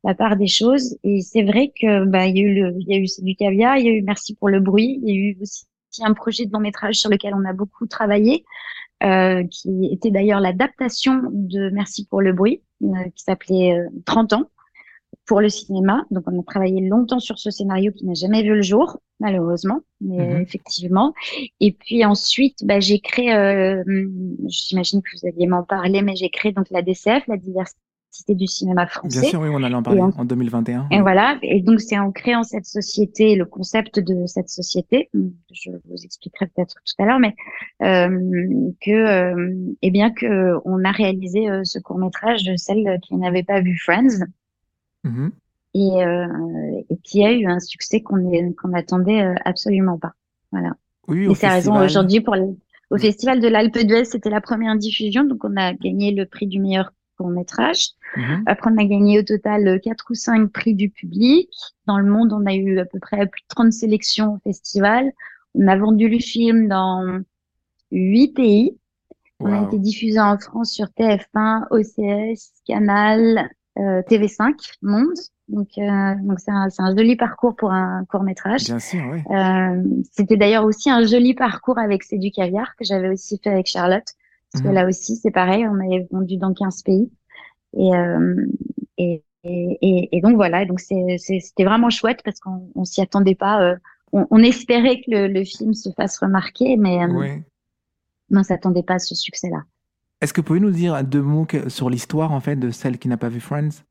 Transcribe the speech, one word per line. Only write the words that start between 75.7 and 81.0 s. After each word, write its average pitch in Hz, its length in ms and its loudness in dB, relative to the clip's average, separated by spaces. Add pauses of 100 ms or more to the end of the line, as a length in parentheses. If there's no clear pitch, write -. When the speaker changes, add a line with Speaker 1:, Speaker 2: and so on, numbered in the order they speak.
Speaker 1:
euh, 196 460 0
donc 196 180 -2
c'est - 100 -8
un, 196 200 0
c'est 185 120 -6
un 185 140 2
joli 226 200 4
parcours 233 380 -2
pour 208 160 -2
un 185 360 -2
court-métrage. 190 580 -4
Speaker 2:
Bien 233 140 -4
sûr, 175 240 -6 (100)
oui. 165 80 -6 (100)
Speaker 1:
Euh, 185 520 0 (280)
c'était 202 280 2
d'ailleurs 214 260 4
aussi 214 240 0
un 233 160 6